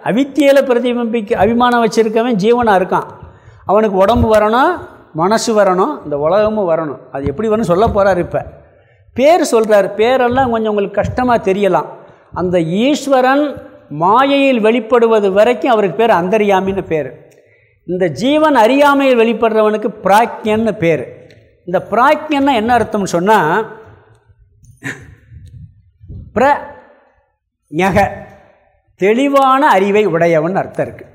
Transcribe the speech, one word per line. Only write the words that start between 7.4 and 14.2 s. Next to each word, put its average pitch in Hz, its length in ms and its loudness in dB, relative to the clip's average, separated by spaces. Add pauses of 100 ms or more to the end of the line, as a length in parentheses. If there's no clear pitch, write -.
வரும்னு 214 220 -2
சொல்ல 180 160 2
போறாரு. 196 320 0
இப்ப 151 260 -6 (720)
பேர் 302 380 2
சொல்றாரு. 214 440 2
பேரெல்லாம் 247 540 0
கொஞ்சம் 220 200 -2
உங்களுக்கு 202 320 -2
கஷ்டமா 247 340 -2
தெரியலாம். 190 520 0 (440)
அந்த 175 300 -2
ஈஸ்வரன் 262 840 0 (440)
மாயையில் 247 760 2